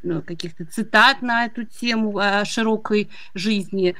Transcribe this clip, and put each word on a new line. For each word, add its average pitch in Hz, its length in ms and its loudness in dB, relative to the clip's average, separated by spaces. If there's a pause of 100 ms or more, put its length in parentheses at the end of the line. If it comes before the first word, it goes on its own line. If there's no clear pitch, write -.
э, 165 180 -4
каких-то 170 460 -10
цитат 226 560 4
на 233 240 0
эту 233 180 -8
тему 220 540 -2
о 202 260 2
широкой 214 640 0 (260)
жизни, 190 640 0